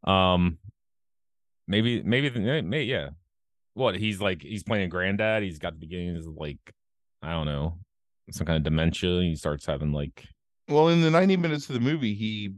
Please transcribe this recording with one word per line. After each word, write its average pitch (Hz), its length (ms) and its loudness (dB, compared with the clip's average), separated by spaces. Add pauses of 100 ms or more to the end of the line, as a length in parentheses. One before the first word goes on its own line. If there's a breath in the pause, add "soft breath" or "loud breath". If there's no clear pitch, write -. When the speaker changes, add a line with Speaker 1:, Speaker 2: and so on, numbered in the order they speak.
Speaker 1:
Um, 90 520 4 (1080)
maybe, 110 360 2
maybe, 131 280 0
the, 120 100 -6
may, 135 220 0
may, 127 220 -4
yeah. 95 260 -4 (640)
What, 110 220 0
he's, 101 260 -2
like, 92 200 0
he's 95 200 -10
playing 104 220 0
a 90 40 -4
granddad. 101 540 0
He's 87 160 -8
got 82 160 -6
the 80 120 -16
beginnings 87 400 -6
of, 80 100 -12
like, 76 220 -8 (640)
I 78 100 -6
don't 80 140 -2
know, 76 300 -4 (540)
some - 160 -6
kind 80 100 2
of 78 60 2
dementia. 82 580 2
He 82 160 0
starts 76 300 -4
having, 73 260 -2
like, 73 320 -6 (440)
Speaker 2:
Well, 151 200 6
in 170 140 6
the 160 80 4
ninety 185 260 6
minutes 160 320 -2
of 139 60 -8
the 120 60 0
movie, 127 340 0
he 104 420 -6